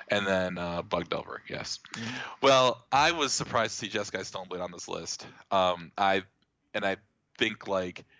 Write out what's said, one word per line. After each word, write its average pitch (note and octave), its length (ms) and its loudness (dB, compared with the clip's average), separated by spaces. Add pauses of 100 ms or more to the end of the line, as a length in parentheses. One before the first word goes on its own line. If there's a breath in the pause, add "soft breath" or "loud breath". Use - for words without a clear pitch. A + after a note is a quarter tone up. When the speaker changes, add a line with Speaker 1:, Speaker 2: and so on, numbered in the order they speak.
Speaker 1:
and G2+ 180 0
then, F#2 300 0
uh, F2 240 -4
Bug - 300 -4
Delver, - 360 -6
yes. - 320 -8 (160)
Speaker 2:
Mm-hmm. A#2 200 -8 (260 loud breath)
Speaker 1:
Well, C3 500 6
I D3 220 4
was D3+ 220 0
surprised A2+ 440 -2
to - 80 -6
see G#2+ 120 -2
Jeskai G2+ 220 -4
Stoneblade F#2 440 -8
on F2 80 -8
this F2 160 -14
list. E2+ 380 -8 (240 loud breath)
Um, F2+ 480 2
I, G2 240 4 (500)
and G#2 140 -2
I F#2+ 100 2 (400)
think, G#2+ 320 -2
like, F#2 380 -2 (140 soft breath)